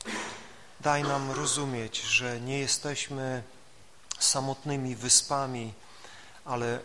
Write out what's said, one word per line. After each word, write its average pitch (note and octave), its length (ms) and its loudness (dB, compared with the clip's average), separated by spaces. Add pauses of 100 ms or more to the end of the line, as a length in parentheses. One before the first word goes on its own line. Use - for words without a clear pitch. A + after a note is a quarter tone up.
(800)
Daj D3 220 4
nam C#3 280 2
rozumieć, B2+ 720 0
że A#2+ 400 2
nie C3+ 180 0
jesteśmy C3 840 0 (760)
samotnymi C3+ 760 2
wyspami, B2 800 4 (720)
ale A#2+ 400 2